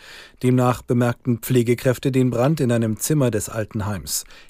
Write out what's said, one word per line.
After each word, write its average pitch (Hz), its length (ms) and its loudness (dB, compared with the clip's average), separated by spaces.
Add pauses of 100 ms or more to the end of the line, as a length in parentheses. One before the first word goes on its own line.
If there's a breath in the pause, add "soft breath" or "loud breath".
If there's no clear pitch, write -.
(420 loud breath)
Demnach 127 400 2
bemerkten 120 560 0
Pflegekräfte 123 720 0
den 127 200 2
Brand 131 280 0
in 120 120 0
einem 113 260 0
Zimmer 143 320 0
des 107 200 -4
Altenheims. 101 760 -6 (240 loud breath)